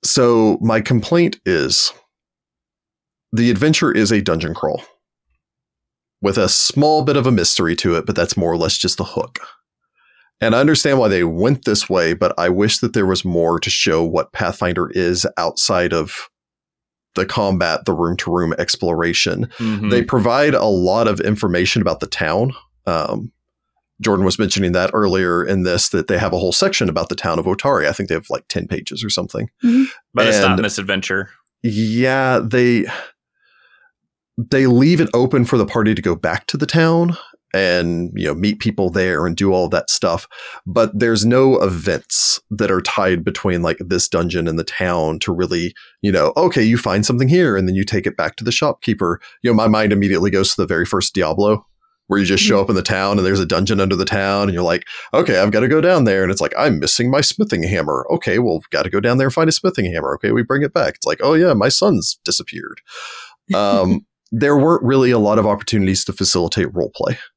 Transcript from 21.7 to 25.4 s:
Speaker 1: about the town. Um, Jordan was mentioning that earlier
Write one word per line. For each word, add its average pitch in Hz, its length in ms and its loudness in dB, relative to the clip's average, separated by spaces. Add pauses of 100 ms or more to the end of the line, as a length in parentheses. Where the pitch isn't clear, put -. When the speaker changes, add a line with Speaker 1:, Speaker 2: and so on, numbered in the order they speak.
Speaker 1:
about 87 180 0
the - 80 -6
town. 98 460 -2 (340)
Um, 87 460 -4 (680)
Jordan 101 240 2
was 92 140 0
mentioning 98 320 0
that 90 220 0
earlier 92 520 0